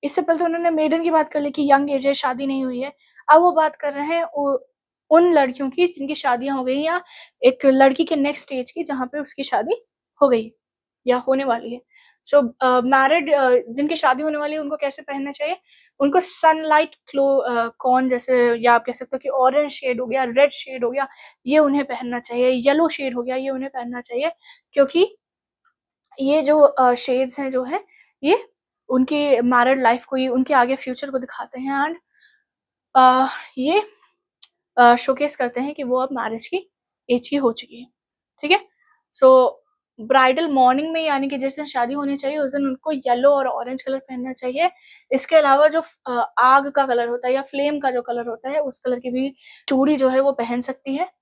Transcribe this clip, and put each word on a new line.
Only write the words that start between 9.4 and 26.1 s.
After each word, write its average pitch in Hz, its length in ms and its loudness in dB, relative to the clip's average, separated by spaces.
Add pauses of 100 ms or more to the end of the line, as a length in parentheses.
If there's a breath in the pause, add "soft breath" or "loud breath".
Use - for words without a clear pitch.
शादी 269 440 -4 (360)
हो 285 60 4
गई 226 240 0 (540)
या 247 100 2
होने 262 280 -2
वाली 233 300 -4
है। 247 60 -16 (480 soft breath)
So, 285 140 4
uh, 254 420 0
मैरिड, 269 500 2
uh, 254 340 4
जिनकी 285 280 -4
शादी 269 260 0
होने 302 160 -4
वाली 294 160 -6
है 311 60 -6
उनको 294 160 -6
कैसे 285 260 -6
पहनना 277 280 -10
चाहिए? 302 260 -6 (440 soft breath)
उनको 285 200 2
सनलाइट 311 760 2 (120)
क्लो-, 269 500 0
uh, 233 220 -2
कॉर्न 254 300 2
जैसे, 240 460 2
या 233 180 2
आप 233 120 4
कह 247 80 -8
सकते 254 240 -10
हो - 20 -4
कि 269 100 -8
ऑरेंज 269 420 2
शेड 254 300 -6
हो 254 60 -6
गया, 262 180 -2
रेड 262 260 2
शेड 262 340 -10
हो 233 60 -2
गया, 269 180 -4 (380 loud breath)
ये 277 120 4
उन्हें 285 260 2
पहनना 247 360 -8
चाहिए, 240 280 -2
येलो 277 400 2
शेड 277 260 -6
हो 247 80 -6
गया, 254 140 -6
ये 269 140 -6
उन्हें 269 200 -8
पहनना 240 300 -10
चाहिए, 262 320 -6 (400 soft breath)
क्योंकि 311 440 2 (1040)